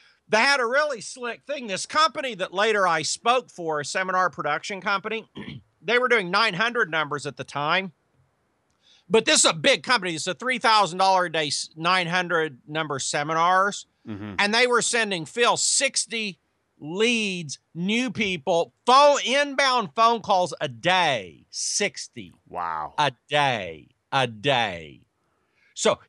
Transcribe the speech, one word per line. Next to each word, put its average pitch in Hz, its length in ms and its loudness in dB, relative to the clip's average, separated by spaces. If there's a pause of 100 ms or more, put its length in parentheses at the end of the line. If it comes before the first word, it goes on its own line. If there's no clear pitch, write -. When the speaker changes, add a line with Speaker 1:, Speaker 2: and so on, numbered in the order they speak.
(280)
Speaker 1:
they 214 120 2
had 269 200 4
a 240 60 0
really 269 360 -2
slick 240 440 -10
thing. 269 220 -8
This 190 180 -6
company 285 500 0
that 175 160 -6
later 202 360 2
I 160 160 2
spoke 247 480 -2
for, 160 280 -4
a 143 60 -6
seminar 185 460 0
production 160 500 -4
company, 208 540 -4
<clears throat> 151 260 -14 (200)
they 220 180 2
were 254 80 0
doing 208 240 2
nine 208 240 2
hundred 226 340 0
numbers 147 380 -2
at 135 100 -10
the 131 60 -8
time. 165 500 -2 (1120)
But 220 180 2
this 302 200 4
is 254 60 4
a - 20 -2
big 170 300 2
company. 185 320 0
It's 147 100 -6
a 185 80 -4
three 247 240 -4
thousand 208 400 4
dollar 190 280 4
a 170 60 -6
day, 156 160 0
s-, - 280 -6
nine 175 320 0
hundred 170 500 0 (100)
number 151 300 -4
seminars. 165 880 0 (200)
Speaker 2:
Mm-hmm. 104 340 -10
Speaker 1:
And 202 140 2
they 240 120 4
were 240 160 2
sending 202 440 -2
Phil 226 320 0
sixty 220 840 -2 (380)
leads, 190 800 -2 (160)
new 214 380 -2
people, 180 600 -2 (120)
phone, 277 400 8
inbound 262 720 0
phone 226 260 4
calls 180 380 0
a 156 80 -4
day, 127 840 -2
sixty. - 840 -6 (160)
Speaker 2:
Wow. 82 480 -6
Speaker 1:
A 143 160 2 (160)
day, 110 580 -2 (240)
a 135 160 2
day. 104 760 -2 (720)
So - 360 0